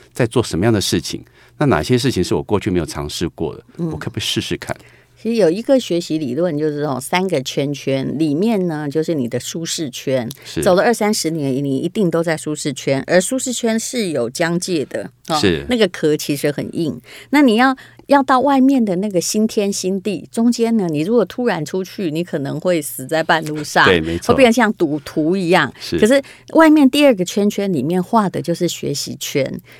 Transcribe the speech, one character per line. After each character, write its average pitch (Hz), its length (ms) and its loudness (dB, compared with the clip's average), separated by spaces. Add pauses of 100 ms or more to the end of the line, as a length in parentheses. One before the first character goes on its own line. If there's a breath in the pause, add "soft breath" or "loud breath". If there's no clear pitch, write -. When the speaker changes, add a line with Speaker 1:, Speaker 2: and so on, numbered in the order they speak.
(120 soft breath)
Speaker 1:
在 123 140 0
做 113 160 0
什 - 160 -4
么 92 60 2
样 120 80 4
的 107 80 2
事 90 200 0
情， - 240 -10 (340 soft breath)
那 151 80 2
哪 95 140 4
些 123 160 0
事 123 140 0
情 92 140 0
是 92 100 -2
我 78 80 0
过 101 160 0
去 101 120 -4
没 90 100 2
有 80 40 -2
尝 73 240 -8
试 80 200 -4
过 76 260 -8
的， - 80 -18 (160)
Speaker 2:
嗯。 170 140 -4
Speaker 1:
我 - 40 -8
可 78 100 -8
不 - 80 -10
可 - 40 -8
以 - 20 -6
试 - 200 -4
试 - 160 -4
看？ - 200 -8 (420 soft breath)
Speaker 2:
其 220 120 -6
实 233 60 -2
有 185 140 4
一 196 120 -2
个 269 180 2
学 175 180 -2
习 160 200 -4
理 131 160 -4
论， 165 220 -2
就 151 120 0
是 147 80 -4
这 147 80 -4
种 139 160 -4
三 180 260 -2
个 170 140 0
圈 143 320 -4
圈， 135 460 -4
里 151 160 0
面 190 340 0
呢， 151 200 -4
就 151 140 -2
是 165 120 -2
你 131 120 -2
的 120 140 -4
舒 - 240 -8
适 165 240 -6
圈， 123 400 -4 (160 loud breath)
Speaker 1:
是。 - 180 -6
Speaker 2:
走 180 120 4
了 185 80 4
二 240 100 2
三 214 200 0
十 165 180 -2
年， 147 220 -2 (120)
你 135 140 -2
一 156 100 -2
定 190 220 0
都 165 120 0
在 165 140 -2
舒 151 180 -6
适 151 180 -6
圈， 135 340 -2
而 170 120 4
舒 262 200 0
适 254 120 -6
圈 226 300 -2
是 226 300 -4
有 123 180 -2
疆 170 320 -2
界 170 240 -4
的， - 260 -10 (180)
哦， 165 80 0
Speaker 1:
是。 87 340 2
Speaker 2:
那 247 60 0
个 220 120 4
壳 156 280 0
其 147 200 -4
实 147 160 0
很 - 240 -6
硬， 160 240 -4 (300 loud breath)
那 285 100 4
你 247 160 6
要， 262 180 4 (320 loud breath)
要 277 160 4
到 269 180 2
外 269 200 4
面 262 240 4
的 202 120 0
那 196 120 -2
个 190 100 0
新 214 280 0
天 202 260 0
新 190 280 -2
地， 185 300 -6
中 233 220 2
间 233 240 0
呢， 196 140 2
你 147 100 0
如 185 140 0
果 233 100 4
突 240 220 -4
然 170 180 -2
出 190 180 -4
去， 185 280 -6
你 156 120 -2
可 175 180 -6
能 139 200 -6
会 180 200 0
死 131 260 -10
在 156 160 0
半 160 240 2
路 151 180 -6
上， 151 220 4
Speaker 1:
对， 90 160 6
没 82 160 -2
错。 - 160 0
Speaker 2:
会 - 20 -2
变 240 160 8
成 - 0 -
像 233 220 2
赌 151 260 -2
徒 160 340 -2
一 190 140 -2
样。 165 320 2
Speaker 1:
是。 - 180 -4
Speaker 2:
可 214 80 4
是 269 160 4 (300 loud breath)
外 320 180 8
面 302 180 8
第 285 180 4
二 262 80 6
个 185 100 -2
圈 202 240 0
圈 202 240 -2
里 147 100 0
面 170 180 0
画 202 280 2
的 143 120 -6
就 170 140 -2
是 170 140 -2
学 143 240 -6
习 139 260 -8
圈， 131 420 -4 (200 loud breath)